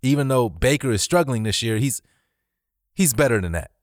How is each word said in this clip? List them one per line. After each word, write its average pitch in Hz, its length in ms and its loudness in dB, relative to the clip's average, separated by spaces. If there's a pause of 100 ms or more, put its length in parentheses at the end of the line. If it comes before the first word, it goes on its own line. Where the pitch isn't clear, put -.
even 135 280 0
though 117 180 2
Baker 123 440 0
is 104 100 0
struggling 135 420 0
this 110 180 -2
year, 113 160 -2
he's, 131 240 -2 (920)
he's 165 200 0
better 117 280 2
than 87 100 -4
that. 82 200 -8 (120)